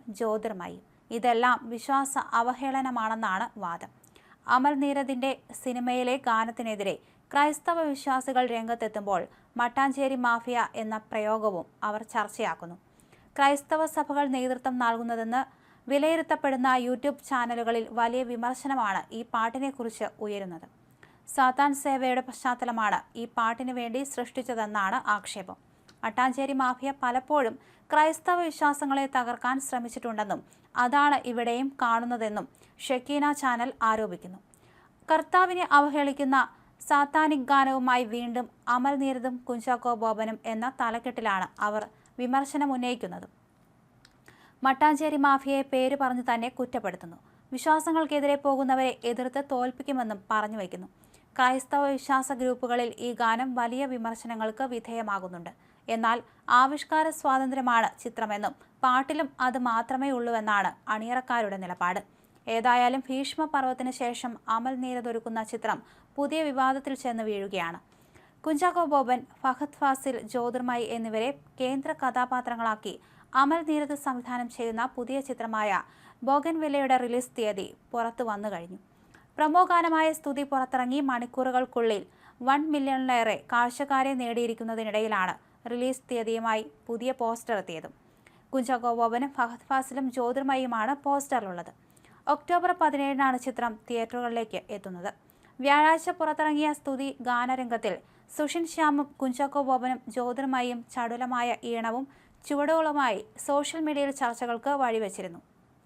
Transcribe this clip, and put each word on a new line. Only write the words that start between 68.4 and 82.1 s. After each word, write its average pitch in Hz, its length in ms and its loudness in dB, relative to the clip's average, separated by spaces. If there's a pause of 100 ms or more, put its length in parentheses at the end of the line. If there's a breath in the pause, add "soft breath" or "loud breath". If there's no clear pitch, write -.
കുഞ്ചാക്കോ 349 400 2
ബോബൻ, 254 400 2 (160)
ഫഹദ് 269 380 -2
ഫാസിൽ, 269 420 0
ജ്യോതിർമയി 240 600 -2
എന്നിവരെ 226 560 -4 (200)
കേന്ദ്ര 269 320 -2
കഥാപാത്രങ്ങളാക്കി 240 1040 -2 (420 soft breath)
അമൽ 285 340 4
നീരദ് 294 260 0
സംവിധാനം 247 540 -4
ചെയ്യുന്ന 233 460 -4
പുതിയ 254 240 -4
ചിത്രമായ 220 640 -2 (400 loud breath)
ബോഗൻവില്ലയുടെ 285 720 2
റിലീസ് 247 400 -2
തീയതി 208 380 -4 (160)
പുറത്തു 233 320 -4
വന്നു 208 260 -6
കഴിഞ്ഞു. 180 300 -10 (580 soft breath)
പ്രമോ 311 260 6
ഗാനമായ 330 480 4
സ്തുതി 285 320 -4
പുറത്തിറങ്ങി 262 560 0
മണിക്കൂറുകൾക്കുള്ളിൽ 254 1040 0 (380 loud breath)